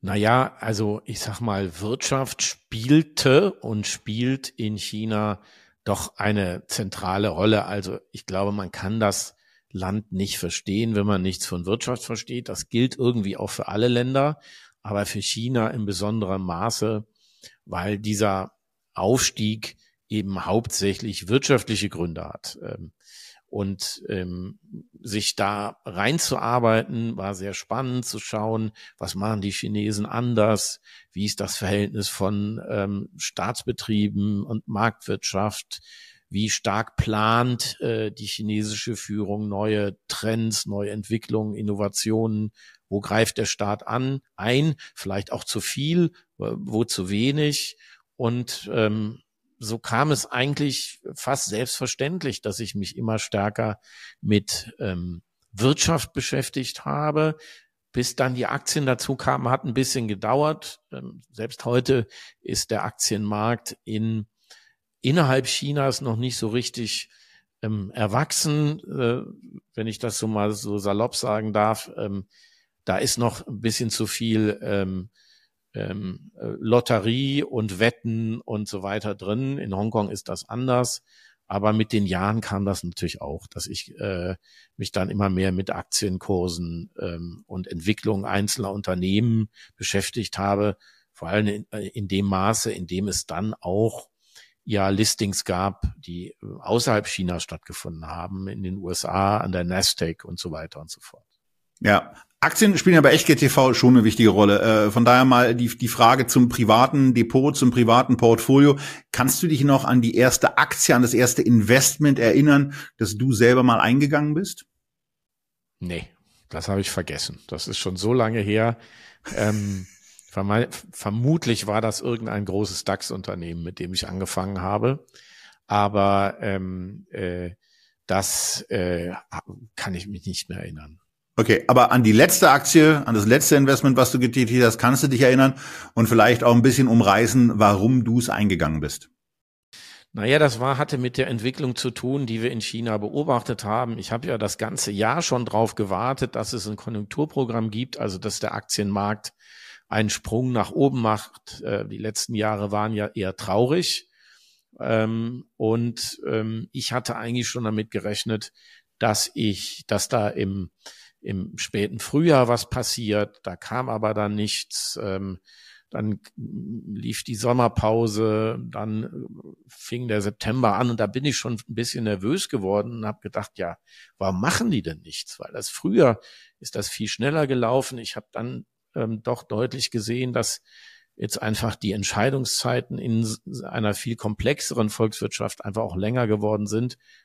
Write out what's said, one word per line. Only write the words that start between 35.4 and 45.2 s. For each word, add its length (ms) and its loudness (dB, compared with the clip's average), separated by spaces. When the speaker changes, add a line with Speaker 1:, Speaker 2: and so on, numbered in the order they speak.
Speaker 1:
wie 200 -2
stark 460 -2
plant, 840 0
äh, 300 -4
die 160 -14
chinesische 720 -4
Führung 520 -6
neue 480 -2
Trends, 580 -2
neue 240 -6
Entwicklungen, 640 -4
Innovationen, 960 -2
wo 100 -2
greift 400 0
der 80 -2
Staat 400 -4
an, 340 -4
ein, 400 0
vielleicht 340 -6